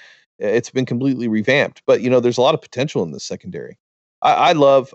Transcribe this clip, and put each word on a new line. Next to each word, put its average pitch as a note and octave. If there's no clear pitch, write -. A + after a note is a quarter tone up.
it's G#2+
been C3
completely B2
revamped, G#2+
but, -
you B2
know, B2+
there's A#2+
a B2
lot D3+
of D3+
potential B2+
in D#2+
the C2
secondary. -
I, D3
I -
love, C#3